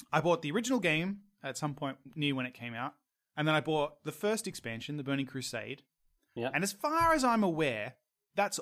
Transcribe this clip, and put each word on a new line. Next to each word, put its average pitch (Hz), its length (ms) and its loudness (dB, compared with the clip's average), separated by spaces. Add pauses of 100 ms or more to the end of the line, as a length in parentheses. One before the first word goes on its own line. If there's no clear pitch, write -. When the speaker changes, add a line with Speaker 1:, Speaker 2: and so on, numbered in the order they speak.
(120)
Speaker 1:
I 156 80 4
bought 165 220 2
the 147 100 -4
original 240 260 0
game 175 420 0 (220)
at 135 160 -6
some 147 160 -2
point 135 240 -6 (160)
near 147 200 0
when 131 120 -2
it 123 80 -10
came 120 200 -12
out. 123 200 -6 (420)
And 151 100 2
then 156 80 4
I 151 60 6
bought 151 440 0
the 147 80 -6
first 214 340 -2
expansion, 123 500 -8
the 143 80 -6
Burning 139 220 0
Crusade, 123 560 -8 (560)
Speaker 2:
Yeah. 120 160 0
Speaker 1:
And 151 80 2
as 202 100 -2
far 320 420 4
as 277 100 2
I'm 233 180 6
aware, 143 520 0 (420)
that's 202 260 0